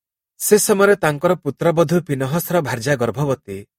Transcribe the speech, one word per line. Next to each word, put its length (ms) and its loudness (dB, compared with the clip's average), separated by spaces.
ସେ 180 4
ସମୟରେ 380 4
ତାଙ୍କର 400 0
ପୁତ୍ରବଧୂ 680 0
ପିନହସର 600 -2
ଭାର୍ଯ୍ୟା 360 -4
ଗର୍ଭବତୀ, 680 -4